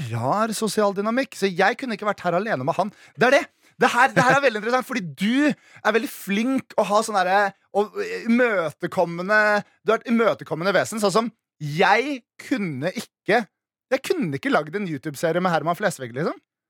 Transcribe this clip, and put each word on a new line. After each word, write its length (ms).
rar 380
sosial 440
dynamikk, 420
så 120
jeg 300
kunne 180
ikke 180
vært 80
her 120
alene 320
med 100
han. 160
Det 100
er 40
det! 160
Det 100
her, 200
det 140
her 140
er 40
veldig 200
interessant, 240
fordi 160
du 340
er 420
veldig 180
flink 680
å 80
ha 160
sånn 160
derre, 360
og, 240
eh, 300
imøtekommende, 640
du 80
er 80
et 100
imøtekommende 640
vesen, 260
sånn 100
som 200
jeg 640
kunne 540
ikke, 500
jeg 120
kunne 360
ikke 120
lagd 240
en 140
YouTube-serie 520
med 120
Herman 240
Flesvig, 380
liksom. 200